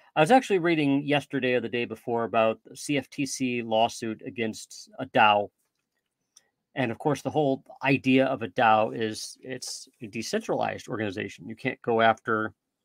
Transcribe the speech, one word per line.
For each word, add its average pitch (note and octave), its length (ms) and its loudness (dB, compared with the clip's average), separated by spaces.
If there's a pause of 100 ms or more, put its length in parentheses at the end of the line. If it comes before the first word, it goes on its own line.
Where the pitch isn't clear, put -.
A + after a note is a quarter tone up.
(160)
I D3+ 60 4
was D#3 100 4
actually B3 280 4
reading D3 460 2
yesterday C#3 480 0
or B2 60 2
the A2 100 -4
day A#2+ 160 -2
before A#2 380 -4
about A2 400 2
the - 120 -20
C D3 220 -4
F B2+ 120 -6
T C#3+ 160 -6
C B2 360 -4
lawsuit A2+ 640 0
against - 720 -8
a C3 80 -8
dao. G#2 440 4 (1200)
And B2+ 180 -2
of A2 60 -8
course, D3 240 -2
the - 80 -8
whole C#3 340 0 (200)
idea C3 420 4
of B2+ 160 -4
a A#2 60 -6
dao A2+ 500 4
is A2 440 -6
it's - 460 -12 (140)
a A#2 60 -10
decentralized A2+ 800 -4
organization. G#2 600 -6
You A2 80 -12
can't - 260 -6
go A2+ 200 2
after A2 520 2 (320)